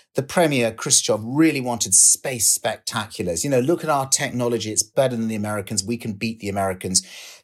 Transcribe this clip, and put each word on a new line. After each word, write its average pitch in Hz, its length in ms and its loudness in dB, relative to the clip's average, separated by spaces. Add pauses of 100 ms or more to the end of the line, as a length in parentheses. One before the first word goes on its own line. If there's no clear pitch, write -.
(140)
the 135 80 -2
Premier, 135 480 2
Khrushchev, 113 540 2
really 143 360 2
wanted 120 340 0
space - 600 4
spectaculars. 104 840 -4
You 143 80 -2
know, 127 100 4
"Look 165 220 2
at 160 80 -2
our 135 180 0
technology. 120 640 -2
It's 104 140 0
better 131 320 0
than 113 120 -2
the 110 60 -4
Americans. 104 480 -4
We 113 140 -4
can 117 160 -6
beat 113 260 -6
the 101 100 -8
Americans. 95 560 -2 (400)